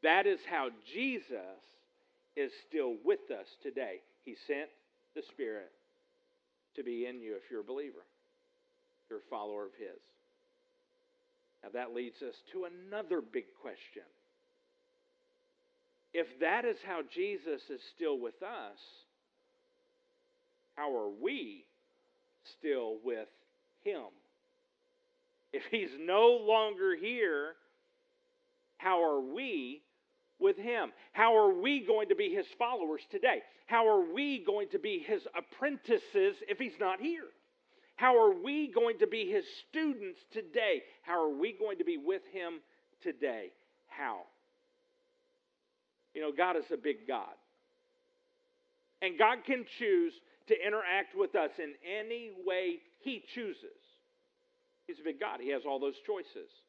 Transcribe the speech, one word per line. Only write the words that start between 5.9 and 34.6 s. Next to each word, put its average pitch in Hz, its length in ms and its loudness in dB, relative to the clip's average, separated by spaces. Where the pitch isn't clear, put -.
to 143 80 -8
be 120 220 -4
in 123 140 -10
you 110 160 -8
if 95 160 -12
you're 117 80 -6
a 101 60 -8
believer, 127 400 -10
if - 60 -20
you're 107 100 -8
a - 100 -20
follower 104 360 -6
of 95 80 -14
his. 92 260 -14
Now 101 120 -20
that 120 200 -8
leads 120 280 -8
us 127 140 -12
to 185 120 -8
another 180 540 -6
big 135 260 -8
question. 107 420 -16
If 160 260 -6
that 185 240 0
is 226 140 -2
how 175 140 -6
Jesus 165 560 -6
is 131 120 -12
still 151 240 -2
with 117 240 -8
us, 143 380 -12
how 143 200 -4
are 107 140 -2
we 117 540 -6
still 120 440 -2
with 113 260 -4
him? 185 180 -4
If 135 180 -6
he's 208 260 -2
no 208 440 6
longer 208 540 2
here, 165 580 -2
how 185 240 2
are 151 200 4
we 147 600 -6
with 196 200 4
him? 202 340 -4
How 226 240 8
are 202 160 10
we 254 260 2
going 214 300 2
to 180 60 6
be 185 180 0
his 196 120 0
followers 196 500 -2
today? 196 320 2
How 226 200 6
are 185 260 6
we 269 320 -2
going 202 240 0